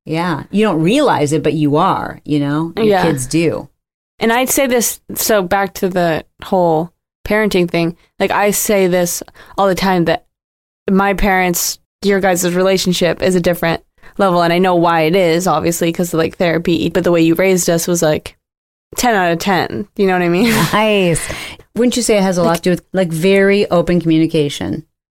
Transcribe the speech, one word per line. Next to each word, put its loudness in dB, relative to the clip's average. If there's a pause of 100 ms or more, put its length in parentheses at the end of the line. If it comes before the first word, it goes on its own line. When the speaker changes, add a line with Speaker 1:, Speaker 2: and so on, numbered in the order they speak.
Speaker 1:
Yeah. -4
You 2
don't 0
realize 2
it, 0
but 0
you 0
are, -2
you -2
know? -4
Your 0
Speaker 2:
Yeah. 2
Speaker 1:
kids -2
do. -2 (500)
Speaker 2:
And 0
I'd 0
say 0
this, -2 (140)
so 0
back -2
to -4
the -2 (200)
whole 0 (360)
parenting 0
thing, -2 (220)
like, -2
I 0
say 0
this -2 (360)
all 2
the 2
time 0
that -4 (640)
my 2
parents, -2 (240)
your 2
guys' 0
relationship 0
is 0
a 2
different -2 (340)
level, 2
and 2
I 2
know 2
why 2
it 2
is, 2
obviously, 0
'cause -4
of, 0
like, -2
therapy, 0
but -2
the 2
way 4
you 4
raised 0
us 0
was, -2
like, -2 (580)
ten 0
out 2
of -2
ten, -2 (100)
you 0
know 2
what 0
I 0
mean? 2
<laughs> 0
Speaker 1:
Nice. 2 (540)
Wouldn't 0
you -2
say 2
it 2
has 0
a 0
lot 2
Speaker 2:
Like 0
Speaker 1:
to -10
do 0
with, -2
like, 0
very 2
open 2
communication? 0 (260)